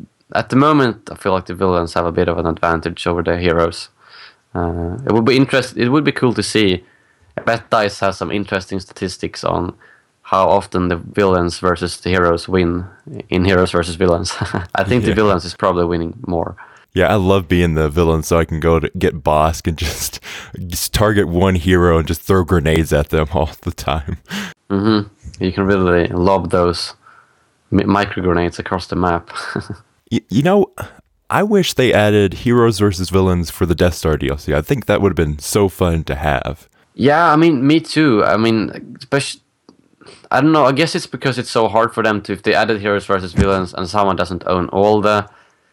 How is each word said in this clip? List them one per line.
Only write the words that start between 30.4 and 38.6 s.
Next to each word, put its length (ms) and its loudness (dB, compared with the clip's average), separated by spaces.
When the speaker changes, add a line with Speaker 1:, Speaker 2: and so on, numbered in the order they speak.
Speaker 2:
know, 320 2
I 140 0
wish 300 0
they 200 2
added 400 4
Heroes 460 2
versus 300 0
Villains 420 2
for 140 -2
the 100 0
Death 180 2
Star 240 -2
D 120 -2
L 80 -4
C. 160 -6
I 80 0
think 260 -2
that 140 2
would 100 4
have 60 -6
been 220 0
so 300 0
fun 360 0
to 100 -6
have. 520 -4
Speaker 1:
Yeah, 360 4
I 40 4
mean, 320 4
me 120 4
too. 460 2
I 120 2
mean, 600 -2